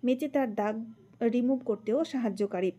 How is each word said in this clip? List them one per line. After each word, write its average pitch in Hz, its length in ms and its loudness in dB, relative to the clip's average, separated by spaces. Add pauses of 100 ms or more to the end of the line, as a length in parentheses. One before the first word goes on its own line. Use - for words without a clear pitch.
মেচেতার 254 500 0
দাগ 214 300 -2 (380)
রিমুভ 247 420 2
করতেও 220 400 0
সাহায্যকারী। 202 760 -2